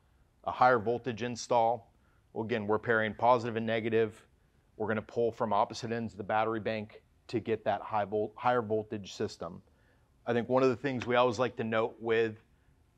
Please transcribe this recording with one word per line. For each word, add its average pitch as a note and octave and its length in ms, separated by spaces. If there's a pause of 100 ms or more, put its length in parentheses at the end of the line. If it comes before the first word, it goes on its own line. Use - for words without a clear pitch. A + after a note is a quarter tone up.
(440)
a F#2 60
higher B2+ 280
voltage A2+ 440
install, A#2 720 (400)
well, A2+ 120
again, G#2+ 220
we're G#2+ 120
pairing A2 340
positive A#2 440
and A2+ 100
negative. A2 580 (520)
We're G#2+ 120
gonna G#2+ 140
pull A#2 300
from A2 200
opposite A2 380
ends A2+ 240
of F#2+ 40
the G#2+ 60
battery A2 360
bank G#2+ 420 (240)
to A#2 140
get A2 240
that G2+ 180
high G#2 220
volt-, G#2+ 320
higher B2 260
voltage G#2+ 520
system. F#2 460 (640)
I A#2+ 60
think A#2 160
one B2+ 140
of C3 60
the B2 80
things B2+ 300
we B2 100
always B2 220
like B2 180
to A#2+ 80
note A2+ 360
with A2+ 360 (600)